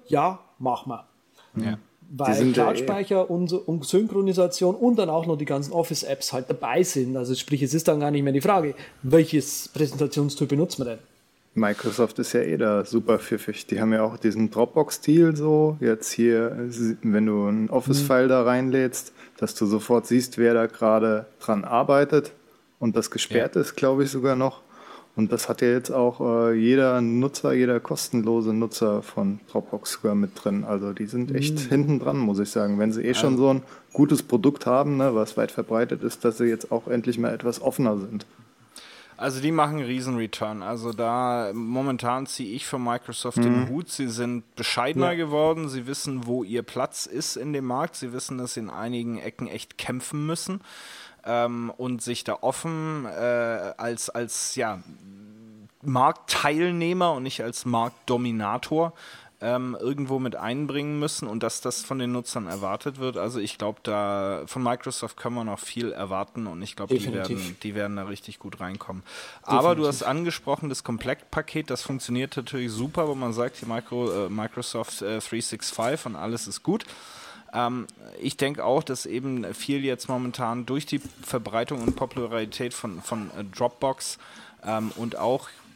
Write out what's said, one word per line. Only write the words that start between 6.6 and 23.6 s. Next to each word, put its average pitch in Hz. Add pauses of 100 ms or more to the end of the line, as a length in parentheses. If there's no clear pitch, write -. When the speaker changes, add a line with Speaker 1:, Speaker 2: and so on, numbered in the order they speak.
Speaker 1:
sind. 131
Also 127
sprich, 135
es 131
ist 156
dann 156
gar 147
nicht 143
mehr 139
die 139
Frage, 165 (280)
welches 151
Präsentationstool 143
benutzt 147
man 120
denn? 113 (560)
Speaker 3:
Microsoft 107
ist -
ja 120
eh 80
da 104
super 113
pfiffig. -
Die 101
haben 110
ja 110
auch 113
diesen 107
Dropbox-Deal 151
so. 151
Jetzt 113
hier, 117 (480)
wenn 107
du 104
ein 107
Office-File 135
Speaker 1:
Mhm. 131
Speaker 3:
da 127
reinlädst, 127 (260)
dass -
du 113
sofort 110
siehst, 123
wer 117
da 113
gerade 110 (140)
dran 104
arbeitet 143 (480)
und 113
das 113
gesperrt 117
Speaker 1:
Ja. 90